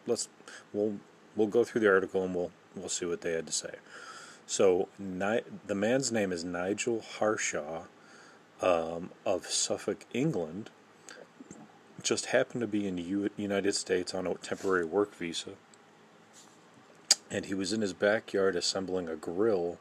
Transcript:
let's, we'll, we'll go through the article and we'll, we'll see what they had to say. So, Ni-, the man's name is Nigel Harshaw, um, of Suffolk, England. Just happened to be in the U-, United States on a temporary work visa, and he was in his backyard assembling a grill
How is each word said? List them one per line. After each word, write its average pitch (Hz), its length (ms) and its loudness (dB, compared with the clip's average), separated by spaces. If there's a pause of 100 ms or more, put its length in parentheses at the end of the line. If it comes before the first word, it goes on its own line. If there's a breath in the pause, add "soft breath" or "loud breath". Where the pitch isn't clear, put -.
let's, 117 240 -2 (420 loud breath)
we'll, 104 260 0 (380)
we'll 110 120 4
go 117 160 6
through 117 180 0
the 107 80 8
article 95 340 4
and 92 120 -2
we'll, 87 160 -2 (240)
we'll 90 120 -8
see - 200 -4
what 107 140 -2
they 87 100 -2
had 80 160 -2
to 76 40 -12
say. - 260 -6 (680 loud breath)
So, 95 440 6 (100)
Ni-, 98 420 0 (240)
the 104 80 -2
man's 113 380 2
name 104 200 0
is 85 120 -4
Nigel 98 600 -2 (140)
Harshaw, 85 680 -2 (760 loud breath)
um, 85 480 2 (160)
of 92 220 0
Suffolk, - 680 -2
England. 110 560 -2 (1300 loud breath)
Just - 240 0
happened 127 340 2
to 113 60 0
be 101 200 0
in 92 80 -2
the 90 60 -2
U-, 98 340 0
United 101 380 0
States 90 400 0
on 90 140 -2
a 87 80 0
temporary 92 500 0
work 98 300 2
visa, 85 380 -6 (1800)
and 95 180 -4
he 98 80 -4
was 95 180 -2
in 110 80 0
his 98 100 0
backyard 98 640 2
assembling 90 540 -2
a 80 60 -6
grill 87 640 0